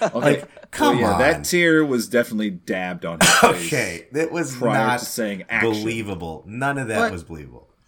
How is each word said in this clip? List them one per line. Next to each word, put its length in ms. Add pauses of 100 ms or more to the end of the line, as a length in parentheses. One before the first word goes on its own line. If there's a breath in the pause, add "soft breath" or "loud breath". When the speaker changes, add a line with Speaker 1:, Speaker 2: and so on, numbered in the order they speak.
Speaker 1:
Okay. 160
Speaker 2:
Like, 540
come 260
Speaker 1:
Well, 120
yeah, 40
Speaker 2:
on. 60
Speaker 1:
that 240
tear 400
was 240
definitely 420
dabbed 560
on 140
his 100
Speaker 2:
<laughs> 80
Speaker 1:
face 340
Speaker 2:
Okay, 400
it 200
was 240
Speaker 1:
prior 180 (140)
Speaker 2:
not 100
Speaker 1:
to 80
saying 420
action. 240
Speaker 2:
believable. 720
None 300
of 120
that 100
Speaker 1:
But 140
Speaker 2:
was 120
believable. 440 (200)